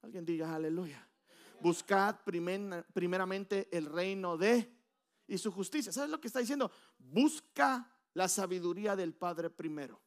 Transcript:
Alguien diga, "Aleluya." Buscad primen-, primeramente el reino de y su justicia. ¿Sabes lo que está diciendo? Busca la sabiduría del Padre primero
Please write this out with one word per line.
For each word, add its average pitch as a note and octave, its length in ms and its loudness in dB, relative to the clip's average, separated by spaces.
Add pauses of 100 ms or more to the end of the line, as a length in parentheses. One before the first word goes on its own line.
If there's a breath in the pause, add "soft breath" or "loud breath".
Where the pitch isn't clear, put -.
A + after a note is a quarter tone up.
Alguien F#3 240 -10
diga, D#3+ 300 -2
"Aleluya." D#3+ 500 -4 (540 loud breath)
Buscad G3 640 2
primen-, F3+ 680 -4
primeramente F#3+ 840 0
el D#3 120 -2
reino F3+ 500 -2
de A3+ 360 4 (540)
y G3 100 -4
su G#3 140 -2
justicia. G3+ 400 -4
¿Sabes C#4 180 -4
lo D4+ 120 -6
que - 60 -10
está - 120 -4
diciendo? B3 320 0 (260 loud breath)
Busca B3+ 960 2 (200)
la F#3 160 2
sabiduría F#3 680 0
del F3 180 -2
Padre E3+ 360 -4
primero D3+ 580 -8